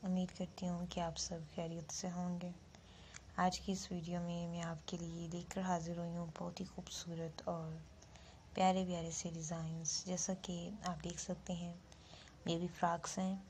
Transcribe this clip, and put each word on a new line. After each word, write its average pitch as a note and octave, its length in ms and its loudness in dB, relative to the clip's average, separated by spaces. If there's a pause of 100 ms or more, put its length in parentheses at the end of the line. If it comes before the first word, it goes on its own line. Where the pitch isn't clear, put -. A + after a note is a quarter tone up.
उम्मीद F#3 260 4
करती - 360 -2
हूँ F3 200 2
कि F3+ 140 2
आप E3 160 2
सब E3 260 -2 (120)
खैरियत E3 360 -2
से - 200 -2
होंगे। F3 420 0 (880)
आज F3+ 200 6
की - 140 0
इस F#3+ 200 0
वीडियो F3 280 0
में F3 280 0
मैं E3+ 140 -2
आपके E3 340 -2
लिए E3+ 320 -4
लेकर F3 340 -2
हाजिर E3+ 360 2
हुई E3+ 160 0
हूँ E3+ 120 0 (120)
बहुत F3 220 -4
ही F#3 60 0
खूबसूरत E3 800 -4
और D#3+ 260 0 (800)
प्यारे F#3 300 8
प्यारे E3+ 260 0
से E3 200 -2
designs। D#3+ 760 0
जैसा F#3 280 2 (120)
कि F3 100 0 (320)
आप F3 140 -2
देख F3 160 -2
सकते F3+ 360 -2
हैं, F3 200 -4 (760)
ये E3+ 100 6
भी F3 120 2
frogs E3+ 480 4
हैं F#3+ 320 2